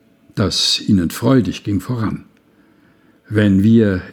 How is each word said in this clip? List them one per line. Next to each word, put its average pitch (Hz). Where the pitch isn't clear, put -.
das -
ihnen 90
freudig 120
ging 101
voran. 107
Wenn 104
wir 104